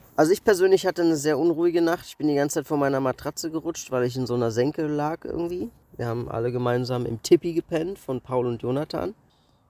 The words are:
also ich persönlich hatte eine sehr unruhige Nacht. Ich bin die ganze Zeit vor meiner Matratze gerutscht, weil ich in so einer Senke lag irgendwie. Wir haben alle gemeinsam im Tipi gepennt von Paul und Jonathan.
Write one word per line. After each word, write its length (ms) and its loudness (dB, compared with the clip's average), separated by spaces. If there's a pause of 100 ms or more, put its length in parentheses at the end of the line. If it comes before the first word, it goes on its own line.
(160)
also 160 4
ich 120 0
persönlich 440 4
hatte 160 0
eine 120 4
sehr 220 0
unruhige 460 2
Nacht. 240 0
Ich 100 -18
bin 100 0
die 80 4
ganze 200 2
Zeit 120 -2
vor 100 0
meiner 220 2
Matratze 520 -4
gerutscht, 400 -8
weil 140 2
ich 120 -4
in 80 -2
so 80 -2
einer 160 2
Senke 380 0
lag 360 -4
irgendwie. 460 -6 (260)
Wir 120 -6
haben 220 -4
alle 220 -4
gemeinsam 560 -2
im 160 -6
Tipi 300 2
gepennt 440 -2
von 240 -6
Paul 240 0
und 160 -2
Jonathan. 540 -4 (540)